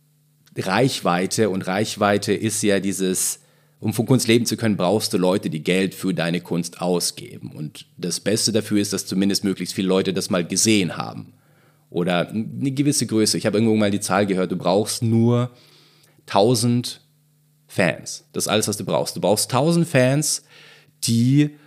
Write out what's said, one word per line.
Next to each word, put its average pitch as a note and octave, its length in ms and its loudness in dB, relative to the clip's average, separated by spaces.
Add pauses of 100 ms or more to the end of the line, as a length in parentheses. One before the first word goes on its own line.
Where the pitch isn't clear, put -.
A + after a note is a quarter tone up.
(580)
Reichweite, F#2+ 920 0
und F#2 180 -4
Reichweite G#2 680 0
ist G#2 300 -2
ja G2 160 4
dieses, F#2 600 -2 (400)
um G#2+ 140 -4
von A#2 140 -2
Kunst B2+ 200 2
leben A2+ 180 4
zu - 120 -4
können, G#2+ 200 0
brauchst F#2+ 360 0
du G#2 40 2
Leute, F#2 320 2
die D#2 140 -6
Geld F2+ 300 0
für F#2+ 200 -4
deine E2+ 280 -2
Kunst F2 400 -6
ausgeben. F2 720 -4
Und - 340 -14 (120)
das F2+ 220 -6
Beste A2 320 -2
dafür G#2 300 0
ist, G2+ 120 -2
dass F#2+ 120 -4
zumindest F#2+ 380 0
möglichst F#2 320 -4
viele F#2+ 120 -2
Leute F#2 240 2
das F#2 200 -4
mal F2+ 140 0
gesehen F#2+ 520 0
haben. - 360 -10 (580)
Oder F2 380 0
eine A#2+ 420 -4
gewisse C3+ 360 0
Größe. G#2+ 300 2
Ich E2+ 80 -2
habe G2+ 120 2
irgendwo A2 180 4
mal G#2+ 140 2
die G2+ 100 0
Zahl G2 260 0
gehört, F#2 260 0
du F#2 60 -4
brauchst F#2 440 0
nur A#2 500 2 (760)
tausend A#2+ 760 2 (720)
Fans. - 640 -2
Das - 120 -4
ist - 20 -4
alles, G#2+ 200 0
was G#2 100 -2
du G#2 60 -8
brauchst. D#2+ 320 -2
Du E2+ 60 -8
brauchst F#2+ 300 0
tausend E3 360 2
Fans, C3+ 560 0 (600)
die, C3 480 4 (160)